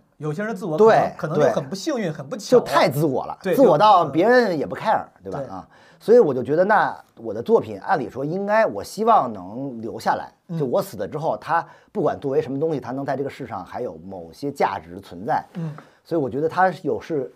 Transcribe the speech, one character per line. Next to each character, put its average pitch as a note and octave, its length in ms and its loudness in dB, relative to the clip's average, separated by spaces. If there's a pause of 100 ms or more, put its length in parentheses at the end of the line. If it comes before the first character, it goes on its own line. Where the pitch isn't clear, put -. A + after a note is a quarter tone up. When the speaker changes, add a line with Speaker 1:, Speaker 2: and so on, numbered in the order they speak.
(180)
Speaker 1:
有 D3+ 140 -6
些 G3+ 120 -6
人 A3 80 -4
的 A3 40 -8
自 F#3 80 -10
我 D#3+ 140 -2
可 G#3+ 60 8
能， A3+ 40 10
Speaker 2:
对， E3+ 280 6
Speaker 1:
可 F3 100 -8
能 D3 100 -4
就 D3+ 100 4
很 C#3 220 0
不 F#3+ 60 -10
幸 C4 240 -4
运， G#3+ 60 -4
Speaker 2:
对。 D#3 80 -4
Speaker 1:
很 C3+ 160 -12
不 - 80 -10
巧。 A#3+ 220 4
Speaker 2:
就 A#3 60 2
太 D#4+ 240 2
自 C#3+ 160 0
我 B2+ 220 0
了， D#2 160 -10
Speaker 1:
对， F#3 140 -2
Speaker 2:
自 C#4 60 6
我 F3+ 140 8
到 F#3+ 280 8
Speaker 1:
就， D3 60 -6
嗯。 - 20 -8
Speaker 2:
别 E3+ 160 4
人 A#3 280 4
也 C3 80 -2
不 A#2 120 -8
care， D3+ 260 -2 (220)
对 F#2 80 -10
吧？ D3 80 -6
Speaker 1:
对。 B2+ 80 -10
Speaker 2:
啊， F#2+ 180 -14 (320)
所 G#3+ 160 4
以 B3 60 10
我 D#3 120 4
就 B2+ 80 -2
觉 B2 140 -2
得， F3+ 120 4
那 D#3+ 300 2 (200)
我 A2+ 180 -10
的 A2+ 80 -8
作 G#3+ 180 4
品 G#2 200 -8
按 E3+ 180 0
理 A2+ 100 -6
说 C3 160 -8
应 F#3+ 220 -6
该， G#3+ 180 2
我 E3 200 -4
希 G3 200 -6
望 F3 280 4
能 A2+ 480 -10
留 A2 180 -10
下 E3+ 160 -2
来， D2+ 180 -8 (160)
Speaker 1:
嗯。 E3 100 -8
Speaker 2:
就 D3 80 -2
我 C#3+ 140 -2
死 - 180 -8
了 G2 100 -6
之 C#3+ 100 -10
后， C#3+ 200 -4
他 D#3+ 280 -4 (240)
不 A3 100 -6
管 A2+ 200 -2
作 C#3 100 -6
为 D3 100 0
什 B2+ 120 -4
么 C#3 80 -6
东 D#3+ 120 -2
西， C#3+ 60 -2
他 A#2 140 -10
能 C3+ 120 -8
在 C#3 120 -4
这 C#3 80 -4
个 C3+ 60 -8
世 - 140 -14
上 G2+ 200 -10
还 F#2+ 160 -12
有 G2+ 240 -10
某 F2+ 280 -14
些 C#3 200 -8
价 B2+ 260 -2
值 E2+ 220 -16
存 F#2 260 -16
在。 C#3+ 160 -2 (120)
Speaker 1:
嗯。 E3 180 -10 (320)
Speaker 2:
所 E3+ 120 -6
以 E3 40 0
我 B2+ 100 -2
觉 B2+ 100 -6
得 D#3+ 80 0
他 F#3 220 0 (120)
有， A#2 180 -4
是 C#3+ 360 -6